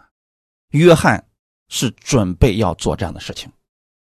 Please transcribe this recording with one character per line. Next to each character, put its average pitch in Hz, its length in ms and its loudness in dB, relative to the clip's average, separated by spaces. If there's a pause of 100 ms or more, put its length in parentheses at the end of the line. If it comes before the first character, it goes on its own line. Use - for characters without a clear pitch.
(720)
约 165 240 6
翰 117 320 0 (440)
是 - 220 -4
准 98 420 -2
备 107 240 2
要 90 160 0
做 - 200 -4
这 - 100 -8
样 76 100 -8
的 - 40 -18
事 - 140 -14
情， - 180 -16 (580)